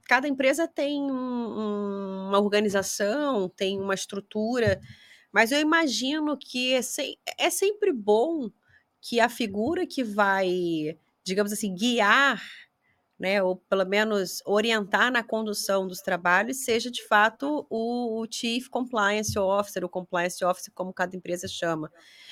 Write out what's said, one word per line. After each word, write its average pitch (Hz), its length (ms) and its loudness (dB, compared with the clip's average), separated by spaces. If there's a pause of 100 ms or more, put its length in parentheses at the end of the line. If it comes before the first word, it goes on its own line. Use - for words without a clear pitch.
cada 262 180 4
empresa 277 420 2
tem 285 340 -2
um, 277 120 -2
um, 208 1160 -4
uma 196 100 4
organização, 208 1120 0
tem 196 280 -4
uma 196 160 -2
estrutura, 214 840 -2 (540)
mas 220 180 4
eu 285 80 4
imagino 302 800 2
que 254 380 -2
é 254 60 2
sem-, - 360 -6 (200)
é 311 120 0
sempre 403 420 0
bom 233 580 0 (520)
que - 180 -2
a 226 80 6
figura 233 580 -2
que - 160 -4
vai, 185 960 0 (280)
digamos 202 260 0
assim, 208 240 -4
guiar, 233 640 4 (800)
né, 190 240 0
ou 185 140 0
pelo 190 280 0
menos 202 600 0
orientar 214 640 2
na 233 120 0
condução 208 600 -2
dos 180 140 -8
trabalhos, 185 640 2
seja 240 260 0
de - 160 -10
fato 226 640 2
o, 226 520 -2
o 226 100 -4
Chief 240 380 -4
Compliance 214 680 0
Officer, 196 460 0
o 175 60 -4
Compliance 180 560 -2
Officer, - 280 -2
como 190 200 -8
cada 185 240 -4
empresa 180 320 -6
chama. 160 420 -4 (400)